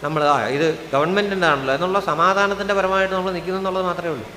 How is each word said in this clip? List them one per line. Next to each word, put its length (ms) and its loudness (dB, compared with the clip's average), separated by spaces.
നമ്മൾ, 200 -2
ആ, 240 4
ഇത് 200 0
ഗവൺമെന്റിൻ്റെ 540 2
ആണല്ലോ 260 2
എന്നുള്ള 260 0
സമാധാനത്തിൻ്റെ 760 0
പരമായിട്ട് 400 0
നമ്മൾ 180 -2
നിൽക്കുന്നു 280 -4
എന്നുള്ളത് 260 -2
മാത്രമേ 240 -4
ഉള്ളൂ. 280 -6